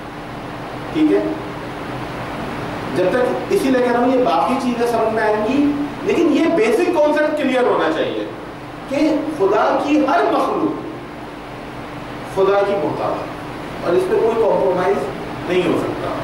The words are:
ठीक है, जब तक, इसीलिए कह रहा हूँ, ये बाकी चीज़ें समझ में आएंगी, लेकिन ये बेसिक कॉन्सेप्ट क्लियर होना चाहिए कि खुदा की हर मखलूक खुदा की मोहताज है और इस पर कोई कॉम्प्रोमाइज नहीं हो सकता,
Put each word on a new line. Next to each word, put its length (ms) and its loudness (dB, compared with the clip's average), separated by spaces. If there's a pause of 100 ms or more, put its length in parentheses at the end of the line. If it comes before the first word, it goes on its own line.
(920)
ठीक 180 4
है, 380 0 (1400)
जब 240 0
तक, 400 0
इसीलिए 280 4
कह 100 2
रहा 100 2
हूँ, 100 4
ये 120 4
बाकी 380 2
चीज़ें 300 0
समझ 220 0
में 100 0
आएंगी, 640 2 (180)
लेकिन 220 4
ये 160 4
बेसिक 520 2
कॉन्सेप्ट 380 4
क्लियर 320 2
होना 240 2
चाहिए 340 -2 (640)
कि 280 2 (200)
खुदा 260 2
की 420 2
हर 180 4
मखलूक 560 0 (1600)
खुदा 260 4
की 100 2
मोहताज 460 -2
है 100 -6 (600)
और 100 2
इस 60 4
पर 120 2
कोई 280 4
कॉम्प्रोमाइज 540 2 (520)
नहीं 240 2
हो 60 0
सकता, 300 -4 (140)